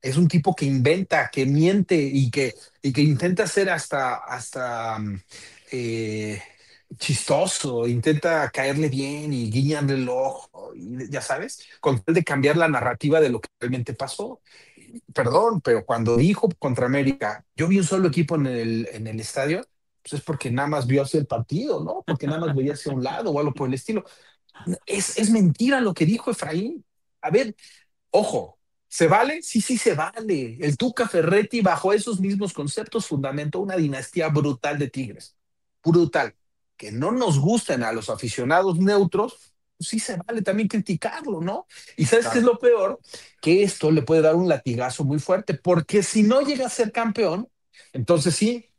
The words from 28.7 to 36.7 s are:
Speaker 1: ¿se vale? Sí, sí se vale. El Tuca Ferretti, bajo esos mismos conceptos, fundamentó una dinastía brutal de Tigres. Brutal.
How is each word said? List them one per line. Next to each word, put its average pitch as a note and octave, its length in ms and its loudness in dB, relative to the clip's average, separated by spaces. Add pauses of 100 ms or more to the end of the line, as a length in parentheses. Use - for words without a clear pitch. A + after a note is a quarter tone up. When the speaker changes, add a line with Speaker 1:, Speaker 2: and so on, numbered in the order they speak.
Speaker 1:
¿se - 200 2
vale? B3 340 4
Sí, A#3 200 -2
sí B3 160 -2
se G#3 180 2
vale. D#3 680 -4
El D3 160 0
Tuca A#3 300 -2
Ferretti, G3 540 2
bajo F#3+ 320 2
esos G#3+ 260 0
mismos G3 340 -2
conceptos, G#3 540 -6
fundamentó D3 520 -4
una G3 180 -4
dinastía D#3 520 -2
brutal D3 500 0
de C#3 100 -2
Tigres. - 460 -12 (480)
Brutal. D#3+ 520 2 (420)